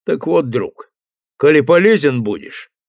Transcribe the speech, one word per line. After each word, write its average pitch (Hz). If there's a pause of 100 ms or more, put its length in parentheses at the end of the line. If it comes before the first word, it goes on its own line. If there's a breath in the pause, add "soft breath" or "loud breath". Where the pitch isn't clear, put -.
Так -
вот, 160
друг, - (460)
коли 151
полезен 165
будешь, - (200)